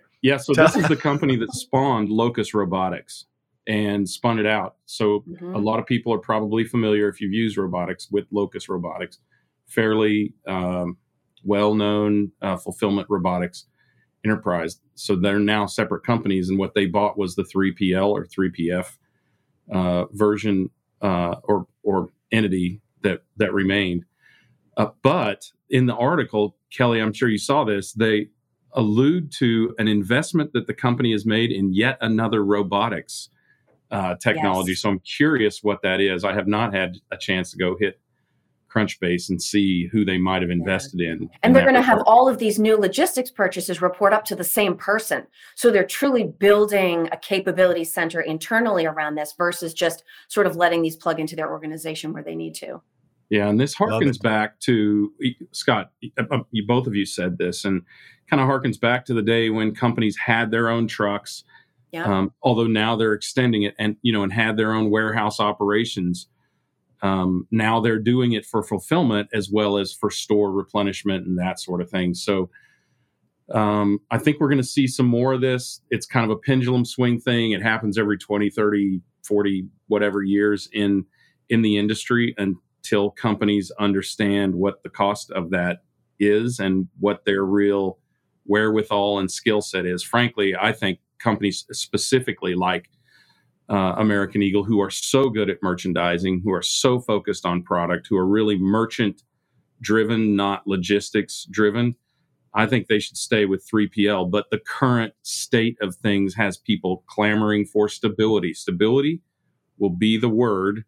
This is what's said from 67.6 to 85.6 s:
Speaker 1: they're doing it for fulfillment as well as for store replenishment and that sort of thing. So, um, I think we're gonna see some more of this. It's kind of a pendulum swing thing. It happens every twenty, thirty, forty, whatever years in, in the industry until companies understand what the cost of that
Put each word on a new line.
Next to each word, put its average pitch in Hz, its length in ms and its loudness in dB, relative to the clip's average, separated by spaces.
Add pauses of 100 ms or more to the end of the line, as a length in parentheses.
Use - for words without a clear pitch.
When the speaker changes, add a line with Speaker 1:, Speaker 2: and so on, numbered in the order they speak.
Speaker 1:
they're 110 180 0
doing 120 320 2
it 107 140 -2
for 107 180 -2
fulfillment 107 680 0
as 101 180 -4
well 104 260 2
as 95 160 -2
for 107 160 -4
store 104 420 0
replenishment 95 760 -2
and 92 100 -2
that 90 220 -4
sort 90 220 -6
of 87 80 -8
thing. 90 240 -2
So, 92 360 -2 (1040)
um, 104 460 2 (120)
I 117 60 2
think 147 220 0
we're 143 100 2
gonna 139 140 2
see 131 240 0
some 127 180 0
more 120 280 2
of 127 80 -2
this. 127 480 -4
It's 110 160 -4
kind 113 240 0
of 107 60 0
a - 40 -6
pendulum 127 460 0
swing 120 340 0
thing. 117 320 0
It 98 100 -2
happens 110 360 -2
every 104 200 0
twenty, 104 320 -2
thirty, 101 520 0 (220)
forty, 98 440 0 (200)
whatever 101 360 0
years 101 500 2
in, 101 320 0 (440)
in 113 120 4
the 107 160 2
industry 117 600 0
until 101 720 -2
companies 104 680 -2
understand 101 760 0
what 98 280 -2
the 92 60 -14
cost 101 420 -2
of 87 200 -6
that 90 320 -2 (360)